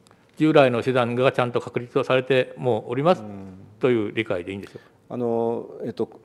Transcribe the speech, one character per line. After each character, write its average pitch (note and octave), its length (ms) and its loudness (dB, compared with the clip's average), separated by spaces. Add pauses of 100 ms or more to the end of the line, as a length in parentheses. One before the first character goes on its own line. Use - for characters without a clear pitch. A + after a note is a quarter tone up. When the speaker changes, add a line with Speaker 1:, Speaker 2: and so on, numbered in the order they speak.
(380)
Speaker 1:
従 D#3 160 4
来 C#3 160 8
の A#2+ 120 0
手 C3 100 0
段 A#2+ 220 0
が B2+ 160 4
ち C3+ 100 -2
ゃ B2 60 2
ん A#2+ 60 -6
と A#2+ 80 -2
確 - 200 -6
立 B2 180 -4
を B2 60 0
さ B2+ 120 2
れ C3+ 60 2
て C3 340 0
も B2 320 -2
お A#2+ 60 -6
り C#3 80 -2
ま F3 120 4
す A2 80 -4
Speaker 2:
う G#2+ 40 -14
ん。 G2 280 -14 (260)
Speaker 1:
と B2+ 100 2
い A2 180 0
う A#2 40 -8
理 A2+ 120 -2
解 F2+ 200 -4
で F#2+ 80 -10
い - 20 -8
い G2+ 40 -10
ん - 20 -10
で E2+ 60 -14
し - 40 -20
ょ - 60 -20
う - 20 -18
か？ - 60 -20 (300)
Speaker 2:
あ - 20 -8
の、 A#2 500 -2 (180)
え C3 40 -6
っ A2 40 -8
と、 - 160 -6 (160)